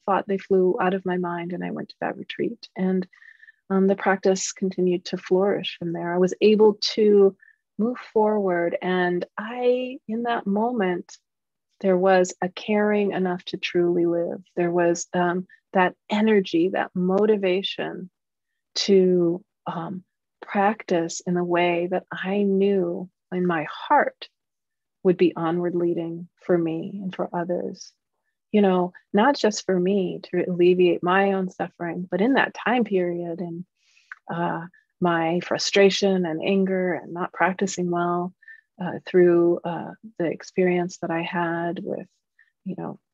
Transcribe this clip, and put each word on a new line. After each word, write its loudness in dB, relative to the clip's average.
thought. 0
They -2
flew 2
out 2
of -6
my -2
mind, -6
and -6
I -6
went -10
to -20
that -4
retreat, -8
and, 0
um, 4
the 4
practice 0
continued -2
to -6
flourish 0
from -6
there. -6
I 0
was 2
able 6
to 6
move -2
forward, 2
and 0
I, -2
in -4
that -4
moment, -2
there 2
was 4
a -2
caring 0
enough -2
to -8
truly 0
live. -2
There 0
was, 0
um, 0
that 2
energy, 2
that -4
motivation 0
to, 4
um, -10
practice -2
in -2
a -2
way 0
that -4
I -2
knew 0
in -2
my -2
heart -2
would 2
be 2
onward -2
leading -4
for 2
me -4
and -8
for -6
others. -6
You 4
know, 2
not 4
just 0
for 0
me 0
to -2
alleviate 4
my 2
own -2
suffering, -8
but -2
in 4
that 0
time 0
period -2
and, -10
uh, -4
my 2
frustration 2
and -4
anger 0
and -10
not -6
practicing -2
well, -4
uh, -8
through, 4
uh, -8
the -2
experience -2
that -8
I -2
had -4
with, -8
you -8
know, -10